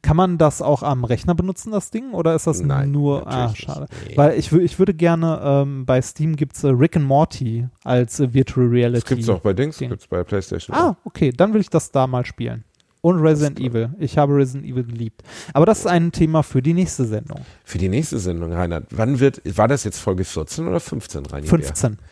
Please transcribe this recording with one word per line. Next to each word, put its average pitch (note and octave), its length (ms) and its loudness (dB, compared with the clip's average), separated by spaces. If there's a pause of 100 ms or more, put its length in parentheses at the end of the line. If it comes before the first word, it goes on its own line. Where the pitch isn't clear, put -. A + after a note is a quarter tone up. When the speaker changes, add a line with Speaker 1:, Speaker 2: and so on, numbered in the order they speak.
Speaker 1:
Kann D#3 140 4
man F3+ 220 6
das D#3 240 4
auch C#3+ 220 0
am C3+ 200 0
Rechner B2 300 0
benutzen, F#3 380 -4
das G3+ 180 -4
Ding? B3 220 -8
Oder E3 240 2
ist - 100 -2
das D3+ 160 0
Speaker 2:
Nein, C#3 300 0
Speaker 1:
nur, C#3+ 340 0
ah, - 40 -10
Speaker 2:
natürlich B2 200 0
nicht. - 140 -8
Speaker 1:
schade. C#3+ 220 -10 (220)
Speaker 2:
Nee. - 80 -4
Speaker 1:
Weil C#3+ 220 6
ich - 140 -4
wü-, E3 100 6
ich - 160 -2
würde F#3+ 160 4
gerne, E3 500 0
ähm, C#3 420 0
bei B2+ 160 2
Steam D#3 340 -2
gibt's, C#3 260 -4
äh, C#3+ 60 2
Rick C3+ 280 4
and D3 100 2
Morty C3 600 0 (160)
als, B2 380 0
äh, B2+ 120 0
Virtual B2+ 360 2
Reality A#2+ 320 2
Speaker 2:
Das - 80 -10
gibt's A#2 200 -2
auch F#2+ 120 0
bei G2+ 120 0
Dings, C3+ 260 -2
Speaker 1:
Ding. B2+ 120 -6
Speaker 2:
gibt's - 160 -10
bei F2+ 160 -4
PlayStation F#2+ 540 -6
Speaker 1:
Ah, D#4+ 140 2
Speaker 2:
auch. F#3 60 -6 (100)
Speaker 1:
okay, C#3 300 -2
dann G#3 180 2
will G#3+ 60 4
ich - 100 -4
das - 200 -2
da C3 160 0
mal B2+ 180 -2
spielen. A#2 380 -8 (440)
Und F3 140 4
Resident D3+ 380 2
Speaker 2:
Das C3 80 -4
ist A#2+ 40 -2
Speaker 1:
Evil. A2+ 280 -2
Ich D#3+ 180 -4
habe C#3+ 180 4
Resident C3+ 300 0
Evil B2 180 -6
geliebt. A#2 400 -10 (300)
Aber D#3 140 6
das G#3+ 140 2
ist - 60 -4
ein E3+ 240 2
Thema D#3 320 2
für B2+ 200 0
die D#3 100 2
nächste E3+ 320 0
Sendung. A2 380 -6 (200)
Speaker 2:
Für - 140 -12
die F#2 140 0
nächste C3 280 -2
Sendung, E2+ 360 -4
Reinhard. E2+ 380 -4
Wann A#2+ 280 0
wird, C3+ 220 2 (160)
war G#2+ 100 4
das C#3 160 0
jetzt G2+ 140 -8
Folge F#2 260 -2
vierzehn E2+ 420 -8
oder - 140 -2
fünfzehn, - 460 -10
Reini? C#2+ 200 -10
Speaker 1:
Fünfzehn. B2 520 0 (140)